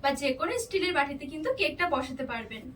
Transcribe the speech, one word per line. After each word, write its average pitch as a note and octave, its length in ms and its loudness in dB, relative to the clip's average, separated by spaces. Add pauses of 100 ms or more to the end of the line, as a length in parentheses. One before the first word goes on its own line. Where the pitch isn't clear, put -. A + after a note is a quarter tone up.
বা C#4 80 4 (100)
যে C#4 180 2
কোনো E4+ 140 2 (100)
স্টিলের F#4 360 2
বাটিতে C#4+ 340 0
কিন্তু D#4 160 -2 (100)
কেকটা F4 260 2 (100)
বসাতে C4 360 -2
পারবেন। A3+ 320 -6 (140)